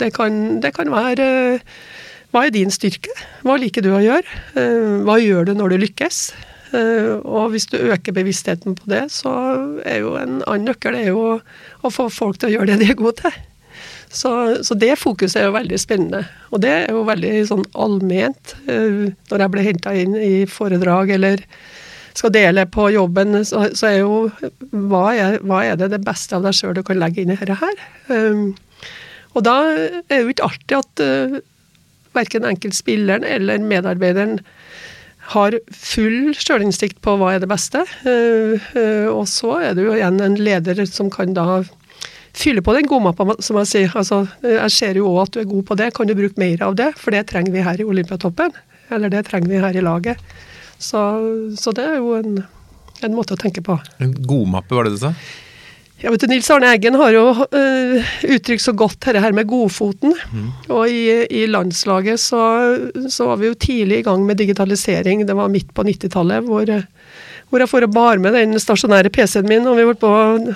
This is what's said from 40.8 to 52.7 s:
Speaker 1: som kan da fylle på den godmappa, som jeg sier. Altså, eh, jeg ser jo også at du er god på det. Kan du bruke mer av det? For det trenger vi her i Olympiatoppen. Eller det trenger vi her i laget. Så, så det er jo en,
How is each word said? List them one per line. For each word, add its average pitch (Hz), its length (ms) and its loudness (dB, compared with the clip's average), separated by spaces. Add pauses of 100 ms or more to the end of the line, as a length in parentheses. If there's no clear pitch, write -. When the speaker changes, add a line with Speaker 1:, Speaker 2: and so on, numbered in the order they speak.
Speaker 1:
som 202 240 -4
kan 185 240 -4
da 180 220 0 (800)
fylle 233 260 2
på 214 80 4
den 294 160 4
godmappa, 208 540 2
som 208 180 0
jeg 202 80 -2
sier. 190 300 2
Altså, 196 240 0 (180)
eh, 240 140 2
jeg 214 180 0
ser 196 240 0
jo 202 140 2
også 185 160 2
at - 80 -16
du 233 80 -4
er 196 80 -6
god 196 160 -2
på 185 140 -2
det. 233 160 0
Kan 214 120 0
du 214 80 0
bruke 202 240 0
mer 175 240 0
av 190 140 0
det? 294 180 0
For - 160 -2
det 208 160 -2
trenger 180 240 -2
vi 185 120 0
her 180 160 -2
i 220 40 -4
Olympiatoppen. 190 720 -2 (340)
Eller 208 240 -2
det 208 140 -2
trenger 180 240 -2
vi 190 100 0
her 190 160 -2
i 185 80 0
laget. 175 320 -2 (640)
Så, 214 240 -4 (560)
så 220 180 -2
det 247 80 -4
er 311 140 -2
jo 240 180 -2
en, 214 220 -2 (640)